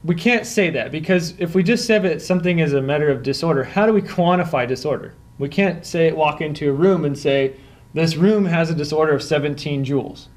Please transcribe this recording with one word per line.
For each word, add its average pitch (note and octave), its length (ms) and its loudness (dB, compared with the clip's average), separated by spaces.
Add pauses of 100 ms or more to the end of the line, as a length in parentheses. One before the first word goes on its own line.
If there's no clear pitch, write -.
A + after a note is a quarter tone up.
We E3 100 0
can't A#3 320 0
say F#3 240 0
that, C3 220 -4
because E3 480 -2
if F3 160 -2
we F#3 80 4
just A3+ 220 0
said G#3+ 180 2
that - 180 -2
something F3 380 0
is D3+ 120 2
a C#3 80 2
matter D3 300 0
of B2 140 -2
disorder, C#3 400 0
how G3+ 200 0
do A3 80 4
we G3+ 80 4
quantify F3 680 0
disorder? - 480 -4 (240)
We C#3 80 -4
can't F3 360 -2
say, E3 280 2
walk D3+ 280 0
into D3+ 300 -2
a - 20 0
room E3 320 2
and C#3+ 140 -2
say, C#3 380 0 (380)
"This D#3+ 220 0
room G3+ 280 4
has E3+ 240 0
a E3 60 -2
disorder D3+ 400 0
of C3+ 80 -2
seventeen C#3+ 600 -2
joules." C3+ 440 -4 (100)